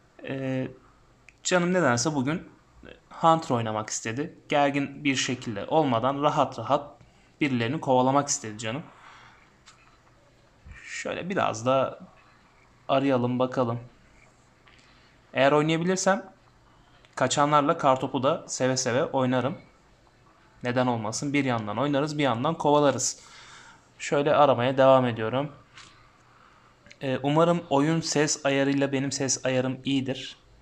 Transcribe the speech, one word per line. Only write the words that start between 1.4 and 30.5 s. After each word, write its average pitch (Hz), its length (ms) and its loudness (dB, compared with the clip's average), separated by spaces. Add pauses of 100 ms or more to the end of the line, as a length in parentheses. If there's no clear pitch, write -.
canım 180 300 0
nedense 151 420 2
bugün 147 260 -2 (680)
Hunter 160 460 2
oynamak 110 340 -4
istedi. 123 460 -8 (140)
Gergin 143 540 0
bir 139 120 0
şekilde 117 500 -4
olmadan 139 560 0
rahat 147 380 0
rahat 123 360 -4 (460)
birilerini 135 400 -2
kovalamak 135 460 2
istedi 107 300 -8
canım. 117 260 -8 (2000)
Şöyle - 460 -8
biraz 110 360 -2
da 131 340 0 (880)
arayalım 127 520 0
bakalım. 127 400 -2 (1500)
Eğer 131 180 4
oynayabilirsem 170 840 0 (840)
kaçanlarla 147 600 2
kartopu 135 460 0
da 156 240 0
seve 131 300 -2
seve 131 280 0
oynarım. 131 520 0 (1080)
Neden 123 240 0
olmasın? 117 460 -4
Bir 143 120 0
yandan 110 320 -4
oynarız, 147 400 0
bir 147 60 0
yandan 135 340 0
kovalarız. 143 640 2 (800)
Şöyle 147 360 0
aramaya 131 420 4
devam 131 280 8
ediyorum. 120 460 -2 (1500)
Ee, 131 220 -2
umarım 165 460 2
oyun 156 320 2
ses 147 440 -2
ayarıyla 139 460 0
benim 135 200 -2
ses - 340 -4
ayarım 131 400 -2
iyidir. 131 520 -4 (240)